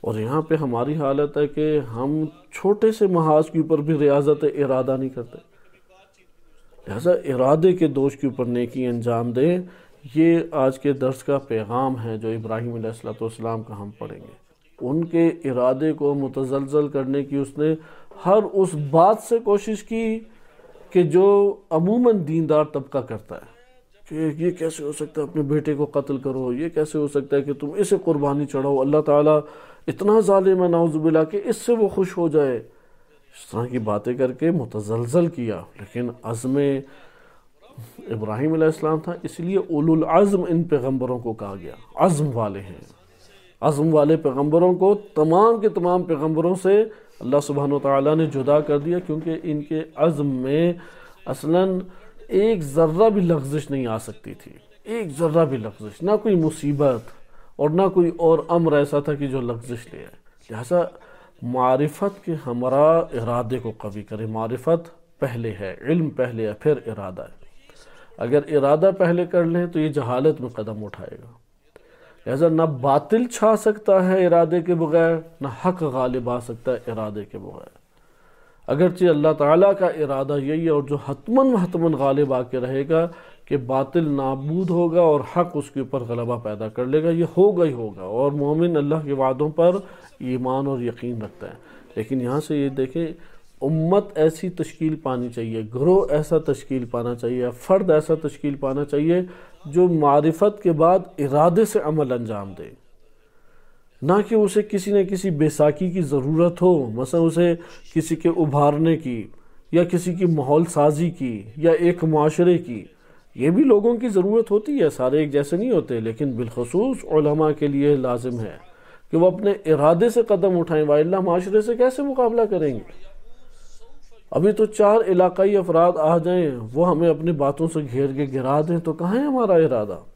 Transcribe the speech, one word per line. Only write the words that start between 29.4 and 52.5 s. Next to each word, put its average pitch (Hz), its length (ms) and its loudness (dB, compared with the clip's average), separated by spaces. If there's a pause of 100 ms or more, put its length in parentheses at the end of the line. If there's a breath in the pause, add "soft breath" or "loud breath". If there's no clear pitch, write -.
اتنا 202 320 2
ظالم 190 440 4
ہے 175 40 2
نعوذ 170 280 2
باللہ 156 360 4
کہ 202 140 -4
اس 226 120 -2
سے - 160 0
وہ 220 140 2
خوش 190 300 -2
ہو 170 100 0
جائے۔ 139 360 0 (720 soft breath)
اس - 160 -20
طرح 117 140 -4
کی 123 140 -4
باتیں 107 340 -4
کر 127 180 -2
کے 156 200 -2
متزلزل 120 760 -2
کیا، 117 340 -6 (180)
لیکن 120 300 -8 (140)
عزم 127 360 -4 (1500 soft breath)
ابراہیم 113 460 -2
علیہ 160 120 2
السلام 156 340 0
تھا، 175 140 -8 (100)
اس - 160 -10
لیے 180 180 -2
اولو 160 360 0
العزم 180 540 4
ان 170 160 0
پیغمبروں 127 560 -2
کو 117 140 -6
کہا 101 280 -10
گیا، - 140 -16 (200)
عزم 151 380 2
والے 104 260 -4
ہیں۔ 95 220 -16 (800 soft breath)
عزم 151 320 0
والے 151 240 4
پیغمبروں 156 560 2
کو 190 220 4 (200)
تمام 190 440 4
کے 208 100 2
تمام 180 340 0
پیغمبروں 160 520 0
سے 196 280 2 (360 loud breath)
اللہ 127 240 0
سبحانہ 143 300 -2
و 143 60 0
تعالیٰ 139 360 2
نے 160 100 2
جدا 139 340 2
کر 151 200 0
دیا، 170 200 -2
کیونکہ 160 440 -6
ان 151 180 -4
کے 156 220 -6 (120)
عزم 147 320 0
میں 143 460 0 (520 loud breath)
اصلاً 180 540 -2 (480 loud breath)
ایک 202 360 0